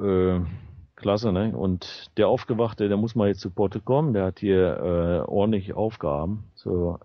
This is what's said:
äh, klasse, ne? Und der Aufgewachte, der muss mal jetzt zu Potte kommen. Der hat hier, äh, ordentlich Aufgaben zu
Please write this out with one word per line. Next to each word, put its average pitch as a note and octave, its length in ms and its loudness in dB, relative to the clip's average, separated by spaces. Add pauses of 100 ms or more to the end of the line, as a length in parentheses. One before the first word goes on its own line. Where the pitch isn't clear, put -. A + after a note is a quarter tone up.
äh, F#2 400 4 (540)
klasse, G#2 360 0
ne? G2 240 0
Und F2+ 640 -6
der G#2 100 6
Aufgewachte, A2+ 600 0
der G2+ 100 0
muss A2+ 180 -2
mal G#2 120 2
jetzt G2 140 0
zu G2 100 -8
Potte G2+ 280 -2
kommen. C#3 340 0
Der G2 120 2
hat F#2 140 -4
hier, F#2 380 4
äh, F2 520 0
ordentlich G2+ 440 0
Aufgaben F#2+ 800 -4
zu F2 500 -4